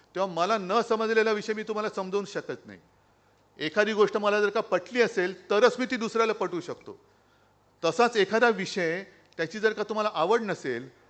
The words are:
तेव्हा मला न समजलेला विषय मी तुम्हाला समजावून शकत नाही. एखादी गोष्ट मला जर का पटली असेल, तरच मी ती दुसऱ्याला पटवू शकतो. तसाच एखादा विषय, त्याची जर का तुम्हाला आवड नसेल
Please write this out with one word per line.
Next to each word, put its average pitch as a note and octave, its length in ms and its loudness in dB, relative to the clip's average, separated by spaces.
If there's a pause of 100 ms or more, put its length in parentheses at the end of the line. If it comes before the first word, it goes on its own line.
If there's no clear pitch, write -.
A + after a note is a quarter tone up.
(140)
तेव्हा F#3 200 -2
मला F#3+ 240 2
न G3 300 0
समजलेला A3 440 2
विषय G#3 200 -2
मी G#3+ 100 -6
तुम्हाला G#3 260 -4
समजावून G3 360 -4
शकत C#3+ 420 -10
नाही. G2 120 -18 (800)
एखादी G#3 340 0
गोष्ट G3+ 240 2
मला G#3 240 2
जर G#3 80 4
का G#3+ 120 -2
पटली A3+ 420 0
असेल, F#3 480 -2
तरच A3+ 280 4
मी B3+ 80 -2
ती B3+ 100 -4
दुसऱ्याला A3 360 0
पटवू F3 280 -4
शकतो. - 400 -12 (840)
तसाच F#3+ 320 4
एखादा A3 320 4
विषय, F#3+ 560 -2 (320)
त्याची E3 220 -6
जर G#3+ 140 2
का G#3+ 100 -4
तुम्हाला G#3+ 320 -2
आवड F#3 260 2
नसेल C3+ 480 -6 (220)